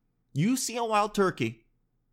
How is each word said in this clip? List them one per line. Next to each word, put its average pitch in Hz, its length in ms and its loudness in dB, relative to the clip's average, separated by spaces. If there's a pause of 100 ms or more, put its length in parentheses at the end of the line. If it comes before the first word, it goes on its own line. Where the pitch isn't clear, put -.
(340)
You 196 240 0
see - 200 -6
a 240 60 -4
wild 214 320 0
turkey, 170 500 0 (480)